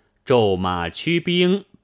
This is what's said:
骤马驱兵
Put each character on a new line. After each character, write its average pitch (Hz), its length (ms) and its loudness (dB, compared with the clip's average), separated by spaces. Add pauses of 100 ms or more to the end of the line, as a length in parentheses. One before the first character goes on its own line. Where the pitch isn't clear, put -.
(260)
骤 107 300 4
马 90 340 -2
驱 170 300 -4
兵 180 460 0 (180)